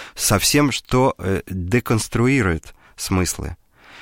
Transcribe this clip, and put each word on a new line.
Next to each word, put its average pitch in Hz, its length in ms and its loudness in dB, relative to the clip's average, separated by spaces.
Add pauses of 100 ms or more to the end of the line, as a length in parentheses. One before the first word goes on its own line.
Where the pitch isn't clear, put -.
(140)
Со - 240 0
всем, 143 340 2
что, - 460 0
э, 95 300 -2
деконструирует 107 1300 0 (200)
смыслы 85 640 -2 (440)